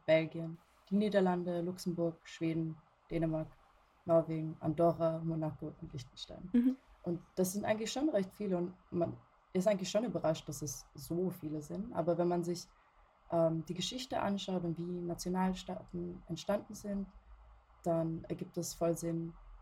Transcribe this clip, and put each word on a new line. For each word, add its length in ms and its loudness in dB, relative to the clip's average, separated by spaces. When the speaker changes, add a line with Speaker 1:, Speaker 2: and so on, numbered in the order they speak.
Speaker 1:
Belgien, 540 4
die 60 4
Niederlande, 640 4
Luxemburg, 640 0
Schweden, 520 -2
Dänemark, 380 0
Norwegen, 560 2
Andorra, 600 2
Monaco 600 -2
und 140 -12
Liechtenstein. 580 -12
Speaker 2:
Mhm. 240 6
Speaker 1:
Und 200 -2
das 200 2
sind 100 -4
eigentlich 260 0
schon 200 0
recht 240 2
viele 240 0
und 160 -2
man 260 0
ist 140 4
eigentlich 200 2
schon 140 2
überrascht, 460 0
dass 140 -8
es 220 -8
so 360 -2
viele 320 -6
sind. 300 -6
Aber 260 2
wenn 80 4
man 160 2
sich, 240 -4
ähm, 360 2
die 80 -6
Geschichte 460 -4
anschaut 440 0
und 120 0
wie 240 -4
Nationalstaaten 1300 -4
entstanden 480 -4
sind, 320 -6
dann 400 0
ergibt 320 -8
das 180 -6
voll 220 0
Sinn, 360 -4